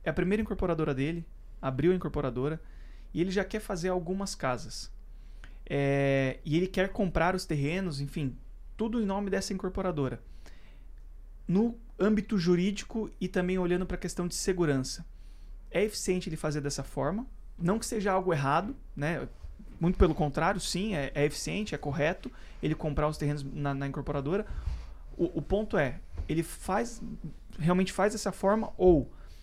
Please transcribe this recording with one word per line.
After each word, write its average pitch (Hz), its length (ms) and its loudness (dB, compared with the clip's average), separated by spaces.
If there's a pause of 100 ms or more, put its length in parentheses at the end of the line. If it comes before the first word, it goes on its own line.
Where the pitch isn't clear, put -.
é 160 60 0
a - 20 4
primeira 185 300 4
incorporadora 165 520 2
dele, 165 320 -2 (340)
abriu 135 300 4
a 185 40 6
incorporadora, 147 680 -2 (540)
e 160 60 2
ele 190 100 2
já 190 140 2
quer 214 160 -4
fazer 185 280 -2
algumas 185 460 -2
casas. - 560 -4 (760)
É, 139 800 2
e 151 120 2
ele 180 100 4
quer 185 240 2
comprar 180 440 2
os 185 120 -2
terrenos, 160 540 0
enfim, 139 360 -4 (400)
tudo 226 240 0
em 214 60 2
nome 196 240 0
dessa 190 240 0
incorporadora. 180 680 0 (1300)
No 220 280 4 (220)
âmbito 202 400 4
jurídico 180 720 2 (100)
e 180 60 0
também 185 320 2
olhando 180 280 2
pra 175 100 -4
questão 175 320 -2
de - 60 -6
segurança, 160 680 2 (680)
é 170 120 2
eficiente 185 460 0
ele 160 80 -4
fazer 147 240 -2
dessa 139 240 -4
forma? 165 420 -2 (320)
Não 180 200 2
que - 80 -6
seja 202 260 2
algo 185 200 4
errado, 156 440 2 (180)
né? 143 320 -2 (540)
Muito 175 180 4
pelo 160 160 8
contrário, 165 460 2
sim, 196 340 -2
é, 139 200 -2
é 147 100 4
eficiente, 160 500 0
é 143 40 -2
correto 156 520 0 (320)
ele 156 120 2
comprar 151 340 0
os 151 100 -4
terrenos 147 240 0
na, 139 320 -2
na 139 140 -2
incorporadora. 143 580 -2 (720)
O, - 220 0
o 143 40 0
ponto 214 340 0
é, 147 240 2 (280)
ele 165 140 2
faz, - 600 -2 (560)
realmente 180 340 4
faz 208 200 4
dessa 208 200 -2
forma 214 460 2
ou 175 320 8 (320)